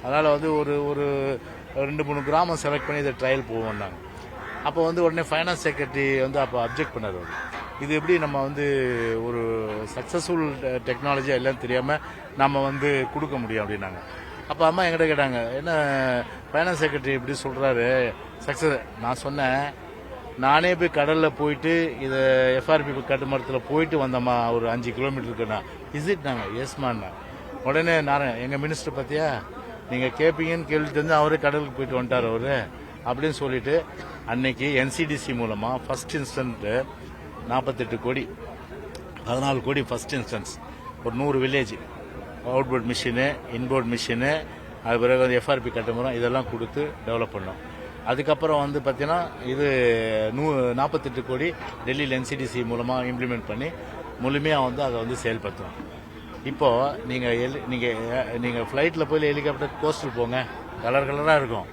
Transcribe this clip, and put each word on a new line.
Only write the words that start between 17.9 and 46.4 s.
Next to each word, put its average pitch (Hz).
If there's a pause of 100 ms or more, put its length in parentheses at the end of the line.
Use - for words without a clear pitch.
சக்சஸ்?" 143 (220)
நான் 120
சொன்னேன், 139 (560)
"நானே 156
போய் 175
கடல்ல 151
போயிட்டு 147
இதை 135 (360)
எஃப் 131
ஆர் 147
பி 135
கட்டுமரத்துல 131
போயிட்டு 156
வந்தோமா 123
ஒரு 117
அஞ்சு 120
கிலோமீட்டருக்குன்னா." 117 (320)
"Is 151
it?" 196
நாங்க, 127 (140)
"எஸ்மான்னா." 123 (540)
உடனே 160
நாராயணன், 135
"எங்க 139
மினிஸ்டர் 147
பத்தியா, 147 (580)
நீங்க 127 (120)
கேப்பீங்கன்னு 160
கேள்வி 151
தெரிஞ்சு 156
அவரே 151
கடலுக்கு 143
போயிட்டு 127
வந்துட்டார் 123
அவரு" 117 (420)
அப்படின்னு 131
சொல்லிட்டு 139 (420)
அன்னைக்கு 127
என் 131
சி 160
டி 151
சி -
மூலமா 117
ஃபர்ஸ்ட் 135
இன்ஸ்டன்ட் 123 (600)
நாற்பத்தெட்டு 123
கோடி, 127 (960)
பதினாலு 131
கோடி 131
ஃபர்ஸ்ட் 120
இன்ஸ்டன்ஸ், 110 (420)
ஒரு 117
நூறு 135
வில்லேஜ், 131 (680)
அவுட்போர்ட் 127
மிஷினு, 127 (200)
இன்போர்ட் 120
மிஷினு, 135 (400)
அது 117
பிறகு 123
வந்து 127
எஃப் 120
ஆர் 135
பி 120
கட்டுமரம், 117
இதெல்லாம் 120